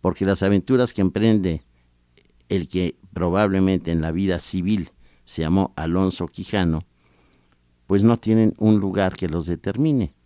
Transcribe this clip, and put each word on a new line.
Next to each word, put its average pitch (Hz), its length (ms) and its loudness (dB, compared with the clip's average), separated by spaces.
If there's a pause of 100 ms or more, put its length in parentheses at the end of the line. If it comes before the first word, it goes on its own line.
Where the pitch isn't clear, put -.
porque 92 240 -2
las 98 180 0
aventuras 101 500 2
que - 80 -2
emprende 95 600 2 (880)
el 90 180 -2
que 90 300 -2 (160)
probablemente 95 760 0
en 82 100 0
la 80 100 -4
vida 90 280 -2
civil 95 500 -4 (340)
se - 200 -8
llamó 90 340 0
Alonso 87 500 -2
Quijano, 85 580 -2 (1000)
pues 98 160 2
no 117 140 4
tienen 110 400 2
un 107 220 4
lugar 95 360 -2
que 90 140 -4
los 80 160 -4
determine 101 680 -2 (100)